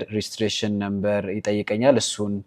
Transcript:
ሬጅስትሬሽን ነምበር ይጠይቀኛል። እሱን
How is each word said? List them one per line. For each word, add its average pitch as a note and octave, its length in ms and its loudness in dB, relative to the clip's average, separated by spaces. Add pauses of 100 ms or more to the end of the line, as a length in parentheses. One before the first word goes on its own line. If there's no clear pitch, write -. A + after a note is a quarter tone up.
ሬጅስትሬሽን G#2 720 -2
ነምበር G2+ 520 0
ይጠይቀኛል። G#2+ 680 2
እሱን G#2 360 -2 (140)